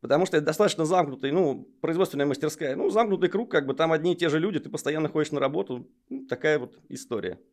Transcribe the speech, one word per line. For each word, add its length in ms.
потому 260
что 100
это 100
достаточно 380
замкнутый, 480
ну, 360
производственная 460
мастерская, 500
ну, 140
замкнутый 380
круг, 220
как 160
бы, 80
там 180
одни 220
и 20
те 120
же 120
люди, 200
ты 100
постоянно 380
ходишь 240
на 80
работу, 480
ну, 180
такая 320
вот 200
история. 500